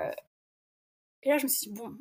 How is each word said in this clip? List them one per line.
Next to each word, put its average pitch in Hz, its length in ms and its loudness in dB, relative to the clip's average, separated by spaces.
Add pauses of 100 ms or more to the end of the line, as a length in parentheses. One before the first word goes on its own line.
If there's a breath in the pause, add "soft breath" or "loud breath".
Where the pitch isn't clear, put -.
(1200)
Et 269 80 0
là, 294 80 6
je 269 60 0
me 269 40 2
suis - 220 -2
dit : « - 40 -10
Bon. » 220 260 -10